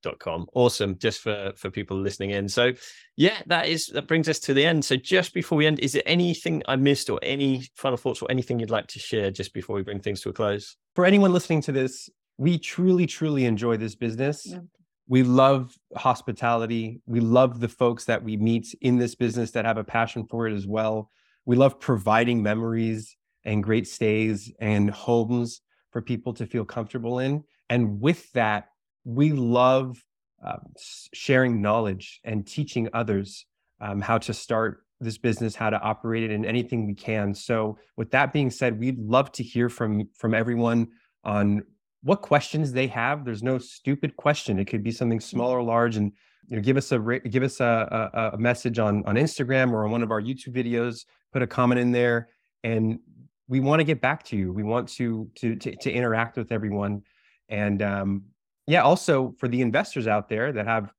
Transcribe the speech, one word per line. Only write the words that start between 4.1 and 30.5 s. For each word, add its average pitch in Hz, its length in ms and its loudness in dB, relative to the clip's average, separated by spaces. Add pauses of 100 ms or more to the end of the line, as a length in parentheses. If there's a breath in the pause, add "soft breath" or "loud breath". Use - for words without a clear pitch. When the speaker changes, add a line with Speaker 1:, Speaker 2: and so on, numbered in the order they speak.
Speaker 1:
us 151 120 -2
to 139 140 0
the 139 100 6
end. 160 200 2
So 139 120 2
just 175 380 0
before 165 240 0
we 151 80 4
end, 156 140 2
is 135 120 -2
there - 140 0
anything 170 640 0
I 131 80 2
missed 139 340 2
or 101 120 0
any 135 520 -2
final 131 220 -2
thoughts - 260 -4
or - 80 -6
anything 123 300 -2
you'd 110 100 -6
like 107 180 -2
to - 120 -14
share 101 320 -2
just 98 200 -10
before 101 220 -8
we 98 80 -2
bring 101 160 -8
things 98 220 -6
to - 80 -8
a 98 40 -8
close? 104 440 -4 (180)
Speaker 2:
For 180 100 4
anyone 196 280 8
listening 165 300 2
to 151 100 -4
this, 131 360 -2 (300)
we 165 200 2
truly, 180 480 2
truly 151 380 0
enjoy 113 320 2
this 107 200 -6
business. 123 500 -4
Speaker 3:
Yeah. 180 140 -12 (480)
Speaker 2:
We 127 160 6
love 131 500 4 (220)
hospitality. 117 1080 -2
We 117 140 0
love 120 400 4
the 117 80 -2
folks 120 380 0
that 113 160 -2
we 107 140 -6
meet 117 440 0
in 123 180 4
this 120 160 -2
business 117 380 -2
that 113 120 -2
have 110 140 0
a 107 60 -4
passion 113 440 -2
for 117 200 -4
it 107 60 -2
as 98 120 -6
well. 110 440 -2 (360)
We 120 100 4
love 131 240 4
providing 113 640 2
memories 113 760 -2 (280)
and 107 180 0
great 110 260 2
stays 107 720 0
and 104 300 2
homes 120 680 0 (320)
for - 100 -6
people 117 320 -6
to - 120 -8
feel 113 180 -4
comfortable 117 560 -6
in. 143 240 -2 (260)
And 113 300 0
with 156 320 0
that, 107 360 0 (360)
we 139 280 2
love, 127 680 2 (420)
um, - 140 -8 (180)